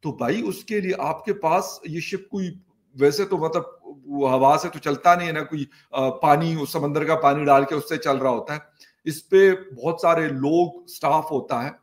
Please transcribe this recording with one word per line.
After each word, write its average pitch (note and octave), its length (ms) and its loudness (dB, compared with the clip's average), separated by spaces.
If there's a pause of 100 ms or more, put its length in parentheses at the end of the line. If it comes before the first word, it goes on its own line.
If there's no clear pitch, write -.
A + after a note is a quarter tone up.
तो D3 180 -6
भाई D3+ 200 -2
उसके G#3 400 -6
लिए F#3 100 -4
आपके D#3 400 -4
पास F#3+ 560 -2
ये D#3+ 140 -8
ship F#3+ 300 -10
कोई, F#3+ 280 -8 (380)
वैसे G3 280 2
तो F#3+ 120 -4
मतलब D#3+ 420 -4 (280)
वो C#3 200 -2
हवा C3+ 300 4
से E3 120 -4
तो D#3 100 -14
चलता D#3 360 2
नहीं F3 120 -4
है D#3+ 60 -4
ना, D3+ 80 -4
कोई, D3 260 -8 (280)
अ, C3 140 0
पानी, D#3+ 460 2
उस C#3+ 180 -8
समंदर D3 320 -2
का D#3 100 2
पानी C#3+ 300 2
डाल C#3+ 180 6
के D3 120 -4
उससे D3+ 220 -4
चल C#3 200 0
रहा C3 140 0
होता A#2+ 220 -4
है। D3+ 80 -10 (440)
इस D#3 160 -8
पे F#3+ 300 6
बहुत E3 500 -4
सारे E3 260 2
लोग, D3+ 640 0
staff D#3+ 420 -2
होता B2 300 -4
है। C#3+ 220 -8